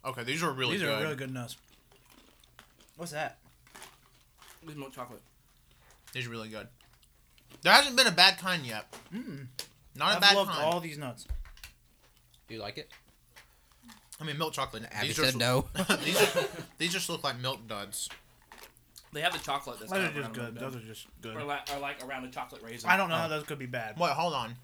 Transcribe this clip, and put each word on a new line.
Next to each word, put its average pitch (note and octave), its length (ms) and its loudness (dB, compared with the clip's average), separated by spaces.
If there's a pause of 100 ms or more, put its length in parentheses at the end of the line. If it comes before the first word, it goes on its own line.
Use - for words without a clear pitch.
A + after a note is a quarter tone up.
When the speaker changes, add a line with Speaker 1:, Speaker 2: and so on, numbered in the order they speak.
Speaker 1:
Okay, B2 200 -6
these D#3 180 -2
are E3 100 2
really C3 260 0
Speaker 2:
These - 40 0
Speaker 1:
good. - 160 0
Speaker 2:
are - 40 0
really D3+ 140 -2
good C3 160 -6
nuts. A#2+ 240 -8 (1400)
What's D#3+ 160 -10
that? D3+ 260 -8 (1300)
Speaker 3:
This D3+ 120 -14
milk C3+ 160 -12
chocolate. A#2+ 300 -14 (920)
Speaker 1:
These B2 140 -6
are A#2 40 -10
really A2 180 -8
good. A2 180 -10 (960)
There F3 100 10
hasn't C4+ 240 8
been B3+ 100 8
a G3+ 60 4
bad F#3 260 8
kind F3 280 0
yet. A2 260 -8 (220)
Speaker 2:
Mm. E3 320 -10 (480)
Speaker 1:
Not D#3 180 2
a - 40 6
Speaker 2:
I've - 40 0
Speaker 1:
bad G3+ 160 10
Speaker 2:
loved G3 140 4
Speaker 1:
kind. D3+ 140 0
Speaker 2:
all E3+ 160 4
these D#3 180 -8
nuts. B2+ 280 -8 (1200)
Speaker 4:
Do A2+ 60 -12
you A2 60 -10
like G#2 180 -8
it? - 120 -14 (1300)
Speaker 1:
I D#3 40 -8
mean, D3 140 -6
milk D#3 140 -2
chocolate. C3+ 380 -6
Speaker 4:
Abby G#2 180 -2
Speaker 1:
These - 80 -2
Speaker 4:
said - 100 2
Speaker 1:
just, B2+ 100 2
Speaker 4:
no. B2 340 2
Speaker 1:
<laughs> F#3+ 340 2
these, F3 140 2
just, - 600 2
these E3+ 140 0
just F#3 160 -4
look E3 160 -6
like B2+ 140 -2
milk B2 300 -4
duds. G2+ 400 -8 (1040)
Speaker 3:
They D3 80 -8
have F3 120 2
the E3 60 -6
chocolate C#3 400 -6
that's - 120 -12
Speaker 2:
Those F#3+ 100 2
are - 40 2
Speaker 3:
not D3+ 100 -2
Speaker 2:
just C#3+ 100 -4
Speaker 3:
around A2+ 100 -8
Speaker 2:
good. A#2+ 200 -6
Speaker 3:
milk A#2 40 -12
Speaker 2:
Those C3 140 -6
Speaker 3:
duds. A#2 120 -10
Speaker 2:
are A2 40 -14
just - 180 -14 (140)
good. A2+ 160 -10
Speaker 3:
Or, D3 80 -6
like, C#3+ 300 -6
or, C#3 40 -6
like, C#3 260 -6
around C3 200 -8
a B2+ 60 -12
chocolate B2 320 -10
raisin. A2+ 260 -6
Speaker 2:
I F#3 80 8
don't G3 140 2
know E3 60 2
Speaker 1:
Oh. - 20 2
Speaker 2:
how E3 100 0
those D3+ 160 -2
could C#3+ 140 -6
be C3 80 -8
bad. A#2 320 -6
Speaker 1:
Wait, E3 140 2
hold E3 220 2
on. A#2+ 300 -4